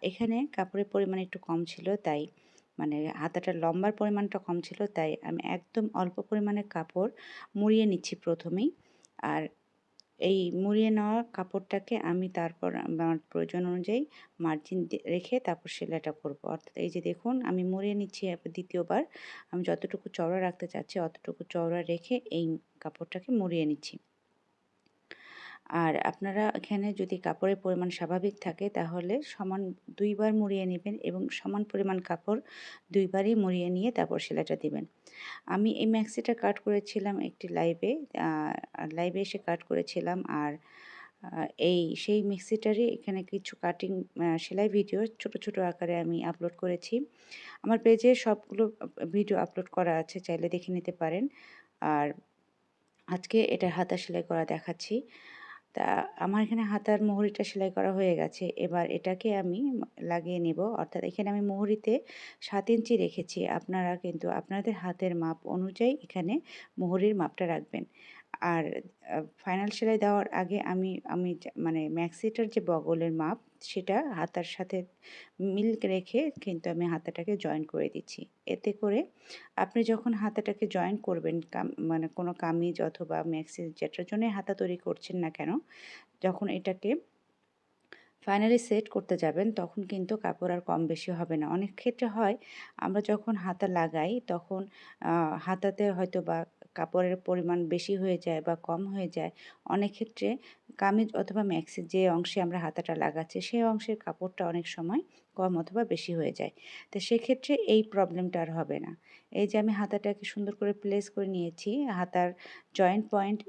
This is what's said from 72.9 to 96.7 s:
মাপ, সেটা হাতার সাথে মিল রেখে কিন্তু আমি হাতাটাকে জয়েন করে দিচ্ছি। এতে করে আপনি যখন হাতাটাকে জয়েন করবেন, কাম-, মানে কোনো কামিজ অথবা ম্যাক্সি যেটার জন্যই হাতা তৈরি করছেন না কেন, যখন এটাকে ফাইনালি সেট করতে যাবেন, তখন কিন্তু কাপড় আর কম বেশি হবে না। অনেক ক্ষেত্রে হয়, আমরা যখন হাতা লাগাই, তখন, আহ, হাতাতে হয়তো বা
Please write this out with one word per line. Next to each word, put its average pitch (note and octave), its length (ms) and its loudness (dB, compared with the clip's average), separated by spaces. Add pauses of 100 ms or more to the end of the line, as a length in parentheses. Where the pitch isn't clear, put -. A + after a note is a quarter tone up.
মাপ, D#3+ 260 0 (220)
সেটা G#3 520 -2
হাতার E3+ 320 -4
সাথে F3+ 400 -4 (560)
মিল G#3 440 2
রেখে G3 460 2 (100)
কিন্তু F3 300 -4
আমি E3+ 160 0
হাতাটাকে E3+ 500 -2
জয়েন D#3 280 -2
করে D#3 240 -2
দিচ্ছি। - 380 -10 (200)
এতে F#3+ 260 0
করে G#3+ 340 0 (500)
আপনি F#3+ 280 2
যখন A3+ 300 2
হাতাটাকে G#3+ 520 -2
জয়েন F#3 300 0
করবেন, E3 440 -2
কাম-, - 380 -4
মানে D#3+ 300 0
কোনো F3 260 -4
কামিজ E3+ 480 0
অথবা D#3+ 400 -2
ম্যাক্সি D#3+ 540 -6
যেটার - 340 -4
জন্যই A3 180 0
হাতা G3 260 -2
তৈরি F3+ 220 0
করছেন - 400 -6
না E3 140 -2
কেন, D#3+ 280 -2 (640)
যখন F#3 260 0
এটাকে F#3+ 460 -2 (1300)
ফাইনালি G#3+ 340 6
সেট A3 300 0
করতে F#3+ 280 -2
যাবেন, E3+ 360 2
তখন G3 300 -4
কিন্তু F#3+ 340 -2
কাপড় F3+ 380 -2
আর F3 60 -2
কম E3+ 260 0
বেশি E3 240 -4
হবে E3 260 -2
না। D3+ 120 0
অনেক F#3+ 260 -2
ক্ষেত্রে A#3+ 320 0
হয়, G#3+ 300 2 (400)
আমরা F#3+ 240 0
যখন G#3+ 360 0
হাতা F#3 320 -2
লাগাই, E3+ 580 2
তখন, G3 400 -4 (340)
আহ, E3 380 2
হাতাতে G3 520 0
হয়তো F3+ 320 0
বা E3 240 -2 (280)